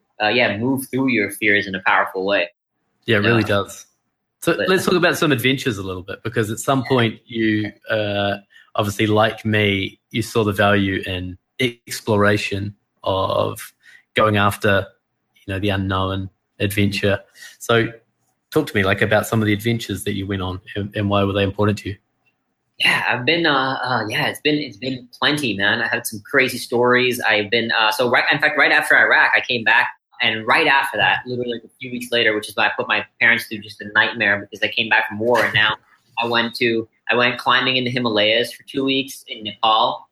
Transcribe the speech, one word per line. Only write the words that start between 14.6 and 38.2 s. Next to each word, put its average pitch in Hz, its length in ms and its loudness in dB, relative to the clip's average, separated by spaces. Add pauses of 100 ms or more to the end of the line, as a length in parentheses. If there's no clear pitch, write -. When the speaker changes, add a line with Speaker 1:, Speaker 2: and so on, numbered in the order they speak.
Speaker 2:
you 98 80 -6
know, 95 60 -4
the 101 100 -2
unknown 95 600 -2 (300)
adventure. 101 600 0 (380)
So 117 280 2 (640)
talk 156 160 0
to - 80 -8
me, 101 80 2
like, 98 180 0
about 107 260 2
some 113 140 0
of 107 40 0
the 104 80 2
adventures 107 520 -4
that 104 80 -2
you 98 120 -6
went 98 160 -4
on 92 200 -6 (140)
and, 101 200 -6
and 101 140 -2
why 101 160 2
were 98 80 0
they 101 100 0
important 104 360 0
to - 100 -10
you? 98 80 -8 (800)
Speaker 1:
Yeah, 120 320 2
I've 123 160 -2
been, 165 200 2
uh, 135 380 0
uh, 123 240 -2
yeah, 131 200 -4
it's 104 120 -6
been, 151 160 0
it's 143 220 -6
been 127 320 -8 (100)
plenty, 139 380 -2
man. 107 240 0
I 113 60 -2
had 117 200 -4
some 104 140 -10
crazy 127 360 -2
stories. 123 640 2
I've 107 320 0
been, 113 220 0
uh, 107 180 2
so 120 180 0
right, 131 220 2
in 147 80 0
fact, 147 180 0
right 156 140 4
after 151 260 4
Iraq, 123 380 6
I 107 60 4
came 117 240 -4
back, 120 240 2 (320)
and 110 260 -2
right 151 200 2
after 135 300 2
that, 98 280 2
literally, 123 280 -6
like, 113 100 -10
a - 60 -20 (100)
few 127 120 -14
weeks 123 200 -10
later, 113 240 2
which 104 140 -6
is - 60 -18
why 110 120 0
I - 80 -2
put 123 120 -4
my 107 180 -2 (140)
parents 117 280 2
through 107 120 -10
just 104 220 -18
a 104 120 -14
nightmare, 107 460 0
because 101 240 -14
I 104 80 0
came 113 180 -2
back 110 200 2
from 104 100 -10
war, 117 240 2
and 107 100 -2
now 107 220 2 (460)
I 117 40 -2
went 117 300 0
to, 113 320 0 (220)
I 117 60 0
went 123 220 2
climbing 131 400 0
in 127 60 0
the 123 60 -4
Himalayas 117 640 0